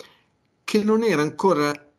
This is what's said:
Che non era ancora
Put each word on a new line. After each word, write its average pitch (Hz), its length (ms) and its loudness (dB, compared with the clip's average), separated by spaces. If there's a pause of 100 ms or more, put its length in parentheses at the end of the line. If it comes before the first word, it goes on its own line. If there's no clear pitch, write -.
(640)
Che 208 220 -2
non 220 180 2
era 170 200 0
ancora 151 500 0 (260)